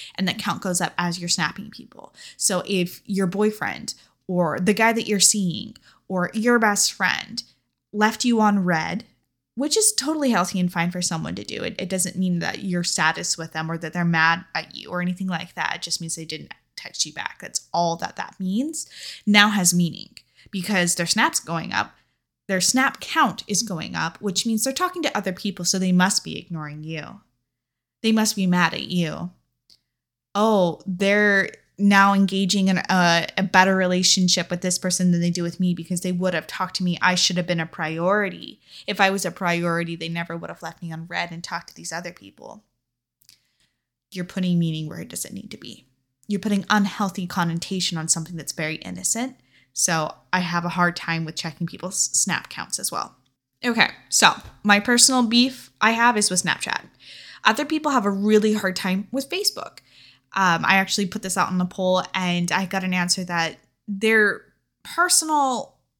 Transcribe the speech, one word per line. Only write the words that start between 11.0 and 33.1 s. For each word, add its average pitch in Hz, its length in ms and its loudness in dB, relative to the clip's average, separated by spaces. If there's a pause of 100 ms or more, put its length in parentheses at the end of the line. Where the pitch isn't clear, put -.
someone 165 340 -4
to - 80 -8
do. - 200 -8
It, - 160 -6
it 175 100 -6
doesn't 185 280 -4
mean 180 220 0
that - 240 -6
your 175 200 -2
status 165 540 0
with 160 160 -12
them 160 180 -6
or 165 60 -6
that 160 160 -10
they're 180 100 -2
mad 165 400 4 (100)
at - 220 -8
you - 140 -16
or 180 120 -6
anything 180 260 -4
like 170 280 -6
that. 170 220 -4
It - 40 -14
just - 200 -6
means 165 140 -8
they 160 100 -10
didn't 160 280 -12 (220)
text - 300 -6
you 151 80 -12
back. - 280 -8
That's - 320 -8
all 170 240 0
that - 200 -8
that - 220 -10
means. 220 500 -4 (360)
Now 208 240 6
has 190 240 2
meaning 160 440 -2 (340)
because 180 440 0
their 170 100 -2
snap's 269 340 2
going 165 320 -6
up. - 220 -2 (540)
Their 185 140 0
snap 254 380 2
count 262 480 0
is 208 160 -2
going 180 320 -8
up, 160 260 -4
which 196 240 -2
means 226 180 0
they're 269 100 0
talking 359 300 -4
to - 140 0
other 196 160 -4
people, 180 320 -6
so 190 140 0
they 185 120 2
must 180 320 4
be - 140 -10
ignoring 151 460 -10
you. 160 380 -12 (840)
They 220 80 4
must 220 240 2
be 190 100 2
mad 180 280 4
at 73 100 -4
you. 170 480 -2 (1040)
Oh, 202 500 4
they're 196 640 4 (280)
now 202 360 8
engaging 196 540 2
in 185 100 4
a, 175 500 4 (100)